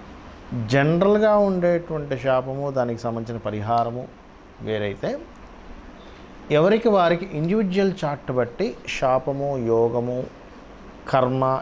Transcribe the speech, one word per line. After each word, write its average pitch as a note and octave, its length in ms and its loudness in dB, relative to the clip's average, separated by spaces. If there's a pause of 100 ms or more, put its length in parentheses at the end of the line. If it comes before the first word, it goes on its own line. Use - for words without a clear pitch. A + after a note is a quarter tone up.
(680)
జనరల్గా F#3 720 4
ఉండేటువంటి E3+ 800 0
శాపము, C3 520 0
దానికి A#2+ 300 -2
సంబంధించిన A2+ 400 -6
పరిహారము A#2 680 -2 (540)
వేరైతే, G#2+ 560 -4 (1300)
ఎవరికి G3+ 380 4
వారికి F3+ 440 4
ఇండివిడ్యువల్ F#3 600 0 (120)
chart C#3+ 280 -6
బట్టి B2+ 420 -2 (260)
శాపము, C#3 580 0
యోగము, A#2+ 680 2 (840)
కర్మ C3 540 2